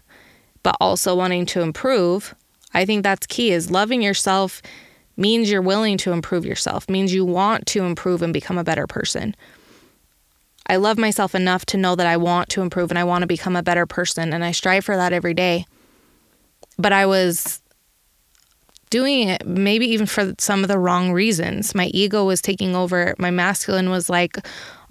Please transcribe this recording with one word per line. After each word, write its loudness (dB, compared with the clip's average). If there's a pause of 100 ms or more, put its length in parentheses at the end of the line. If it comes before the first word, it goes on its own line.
(640)
but 2
also 2
wanting 0
to -2
improve. 0 (380)
I 2
think 0
that's 0
key, 0
is 0
loving 2
yourself 0 (540)
means 2
you're 2
willing 0
to -2
improve -2
yourself, -6
means 0
you 2
want 0
to -2
improve -2
and 0
become -4
a -2
better -2
person. -6 (1300)
I 2
love 2
myself 0
enough 0
to -2
know 2
that 2
I 2
want 0
to -2
improve -2
and -2
I 0
want 0
to -2
become -2
a 0
better 2
person, -4
and -2
I -2
strive 0
for 0
that 2
every 0
day. 0 (1120)
But 2
I 6
was 0 (1300)
doing 2
it -2
maybe 2
even 2
for -2
some 0
of 0
the 2
wrong 2
reasons. 0
My 2
ego 0
was 0
taking -2
over. 0
My 0
masculine 0
was, -2
like, 0 (540)